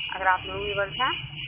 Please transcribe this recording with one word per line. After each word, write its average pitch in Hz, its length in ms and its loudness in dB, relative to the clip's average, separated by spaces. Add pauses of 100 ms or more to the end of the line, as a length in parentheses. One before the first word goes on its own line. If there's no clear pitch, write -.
(160)
अगर 185 120 2
आप 185 140 6
न्यू 190 140 -6
व्यूअर्स 202 360 0 (100)
हैं। 269 100 4 (360)